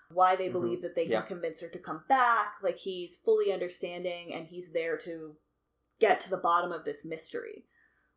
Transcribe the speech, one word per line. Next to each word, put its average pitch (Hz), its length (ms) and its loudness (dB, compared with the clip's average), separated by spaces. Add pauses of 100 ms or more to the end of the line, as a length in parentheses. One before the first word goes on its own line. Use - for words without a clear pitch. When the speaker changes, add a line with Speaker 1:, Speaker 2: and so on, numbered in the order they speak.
(120)
Speaker 1:
why 185 240 6
they 185 80 0
Speaker 2:
Mm-hmm. 180 100 -2
Speaker 1:
believe 143 300 -2
that 170 100 -8
they 170 120 0
can - 80 -2
Speaker 2:
Yeah. 110 80 2
Speaker 1:
convince 170 400 -8
her 170 80 -12
to 180 100 -12
come 160 280 -10
back. 240 540 4
Like, 180 160 -2
he's 180 380 -8 (100)
fully 214 260 4
understanding, 175 840 -6
and 165 120 -8
he's 175 280 -14
there 165 260 -2
to 160 380 -12 (600)
get 208 200 6
to - 100 -10
the 185 80 0
bottom 175 340 4
of 160 140 -8
this 147 180 -8
mystery, - 600 -10 (520)